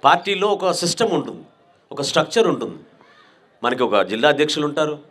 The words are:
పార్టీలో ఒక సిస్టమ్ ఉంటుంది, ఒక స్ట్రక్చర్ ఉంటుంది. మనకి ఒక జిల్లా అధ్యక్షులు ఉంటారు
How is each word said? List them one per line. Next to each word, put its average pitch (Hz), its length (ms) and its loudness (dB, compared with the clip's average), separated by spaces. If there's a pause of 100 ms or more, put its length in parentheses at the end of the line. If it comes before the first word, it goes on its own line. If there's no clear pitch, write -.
పార్టీలో 180 440 2
ఒక 190 240 0
సిస్టమ్ 185 400 -2
ఉంటుంది, 107 320 -4 (480)
ఒక 143 100 -10
స్ట్రక్చర్ 165 460 0
ఉంటుంది. 110 320 -4 (840)
మనకి 123 200 0
ఒక 101 180 4
జిల్లా 110 280 2
అధ్యక్షులు 147 360 0
ఉంటారు 147 340 -4 (120)